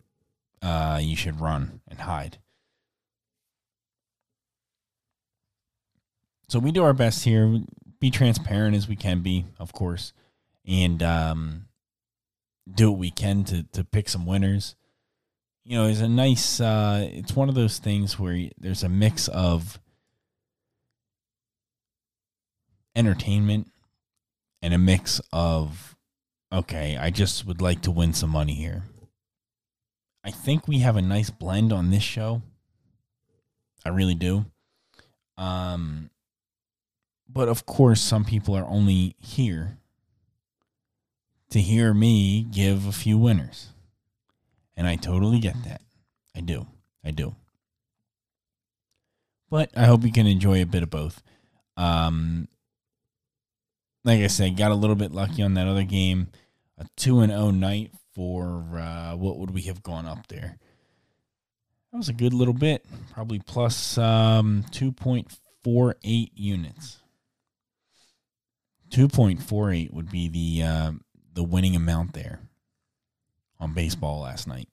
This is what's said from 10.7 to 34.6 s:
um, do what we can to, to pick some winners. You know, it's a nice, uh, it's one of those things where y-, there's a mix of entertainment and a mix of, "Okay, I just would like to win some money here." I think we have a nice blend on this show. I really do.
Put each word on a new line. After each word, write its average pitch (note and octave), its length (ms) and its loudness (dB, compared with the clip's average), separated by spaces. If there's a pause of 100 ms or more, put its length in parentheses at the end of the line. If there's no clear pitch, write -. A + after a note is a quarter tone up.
um, D#2+ 640 -2 (1040)
do G#2+ 200 4
what F#2+ 80 -4
we F2+ 120 -2
can G2+ 340 0
to, F2 180 -4
to - 200 -8
pick G#2+ 240 -4
some F2+ 180 -6
winners. G2 500 -2 (920)
You A#2+ 120 -4
know, A2 100 2
it's G#2+ 140 0
a A2+ 80 0
nice, B2+ 500 2
uh, G#2 500 0
it's - 240 -10
one C3+ 140 0
of C3+ 80 -2
those A2+ 240 0
things G2+ 400 -2
where F2+ 140 -4
y-, F2 240 -4
there's F2+ 260 -6
a F2+ 60 -2
mix G#2 400 2
of F2 500 -2 (3250)
entertainment G#2 800 2 (880)
and F2 120 0
a F2 40 4
mix F#2 440 2 (100)
of, E2 640 -2 (560)
"Okay, D2+ 460 -4
I D2+ 120 -4
just G2 360 -2
would F2+ 160 -6
like F2+ 220 0
to F#2 80 0
win E2 220 2
some D#2+ 160 -2
money D2+ 240 0
here." D#2+ 300 -8 (1400)
I G2 60 -8
think D3 360 -2
we C#3+ 120 2
have B2 180 4
a G2 40 2
nice G2 280 0
blend G2+ 420 0
on F2+ 180 0
this G2+ 140 2
show. A2+ 380 -6 (1400)
I E2 40 -4
really F#2 260 2
do. F2+ 300 0 (920)